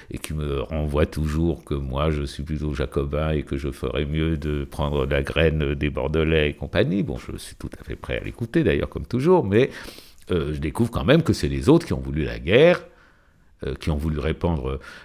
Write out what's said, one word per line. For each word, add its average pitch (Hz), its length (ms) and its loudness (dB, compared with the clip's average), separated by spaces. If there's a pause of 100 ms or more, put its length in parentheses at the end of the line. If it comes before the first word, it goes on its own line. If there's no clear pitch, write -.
(120)
et - 60 -6
qui - 160 -8
me 73 260 -2
renvoient 76 460 0
toujours 78 580 0
que - 120 -6
moi 69 360 -2
je 73 120 -2
suis 71 200 -8
plutôt 76 300 -4
jacobin 73 580 -2
et 73 120 0
que 71 120 -6
je 71 160 -4
ferais 65 320 -4
mieux 78 320 0
de 73 300 -2
prendre 71 400 -2
la 71 180 0
graine 73 520 2
des 73 140 0
Bordelais 76 600 2
et 71 40 -4
compagnie. 147 500 0
Bon, 69 140 -4
je - 200 -12
suis - 180 -16
tout 67 140 -10 (100)
à - 60 -20
fait 58 100 -10
prêt 58 240 -6
à - 60 -6
l'écouter 117 400 -2
d'ailleurs 73 240 2
comme - 160 -8
toujours, 147 400 4
mais, 104 240 4 (600)
euh, 76 240 0
je 73 60 -4
découvre 80 320 0
quand 69 140 -2
même 160 180 6
que 113 80 4
c'est 78 160 0
les 69 220 2
autres 160 160 6
qui - 80 -4
ont 67 80 -2
voulu 69 240 -2
la - 120 -6
guerre, 123 480 4 (800)
euh, 67 120 -4
qui - 140 -4
ont 78 60 2
voulu 76 240 -2
répandre 71 600 -2 (240)